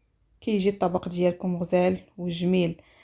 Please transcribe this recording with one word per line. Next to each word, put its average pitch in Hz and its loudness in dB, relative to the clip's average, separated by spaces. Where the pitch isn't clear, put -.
كيجي 202 0
الطبق 185 0
ديالكم 175 0
غزال 180 2
وجميل. 175 0